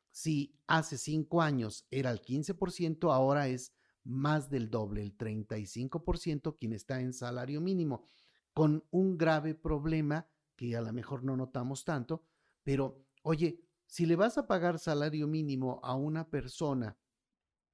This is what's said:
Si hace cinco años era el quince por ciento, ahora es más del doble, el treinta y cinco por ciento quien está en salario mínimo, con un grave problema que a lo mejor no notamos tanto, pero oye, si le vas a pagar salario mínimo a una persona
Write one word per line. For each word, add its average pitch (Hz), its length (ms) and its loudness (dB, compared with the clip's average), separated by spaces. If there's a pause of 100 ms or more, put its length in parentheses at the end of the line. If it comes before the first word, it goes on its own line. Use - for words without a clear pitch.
(100)
Si 147 560 -2
hace 156 320 2
cinco 156 420 0
años 127 500 0
era 127 200 -2
el 110 100 -2
quince 143 320 -4
por 185 200 -4
ciento, 160 400 0
ahora 139 340 4
es 127 260 -4 (340)
más 139 440 0
del 123 180 -2
doble, 107 320 -2
el 101 160 -8
treinta 110 400 -4
y 107 80 -4
cinco 131 400 -6
por 180 140 0
ciento 151 380 -4
quien 113 180 -4
está 127 260 -6
en 127 140 -4
salario 127 480 -6
mínimo, 170 420 0 (480)
con 156 380 4
un 185 260 4
grave 156 380 4
problema 156 720 0 (280)
que 120 200 -2
a 117 60 0
lo 110 100 -4
mejor 123 320 -6
no 131 140 0
notamos 131 460 -4
tanto, 160 380 -4 (400)
pero 139 460 -2 (140)
oye, 160 420 0 (220)
si - 180 -2
le 165 100 6
vas 208 220 4
a 285 100 0
pagar 175 320 2
salario 151 480 0
mínimo 143 560 -2
a 127 120 -4
una 156 340 -2
persona 131 720 -2 (760)